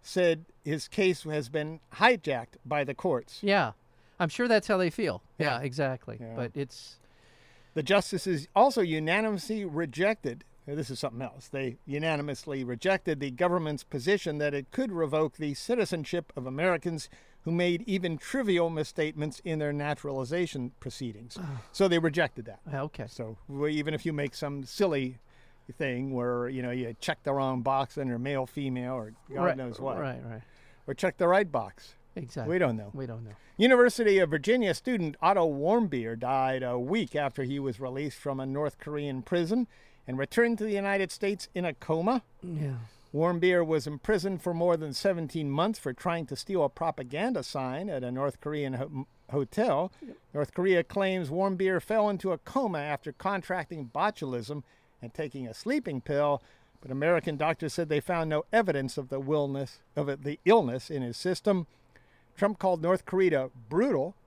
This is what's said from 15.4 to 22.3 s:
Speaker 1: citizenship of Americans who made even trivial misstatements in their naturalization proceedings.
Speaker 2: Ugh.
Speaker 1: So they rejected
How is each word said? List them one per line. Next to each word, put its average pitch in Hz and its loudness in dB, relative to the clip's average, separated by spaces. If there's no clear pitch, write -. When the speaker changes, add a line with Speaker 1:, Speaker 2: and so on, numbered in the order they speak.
Speaker 1:
citizenship 175 -2
of 127 -6
Americans 165 0
who 165 -4
made 175 2
even 180 -2
trivial 175 2
misstatements 156 -4
in 160 -2
their 147 0
naturalization 143 -2
proceedings. 117 -10
Speaker 2:
Ugh. 185 -8
Speaker 1:
So 190 4
they 170 6
rejected 156 0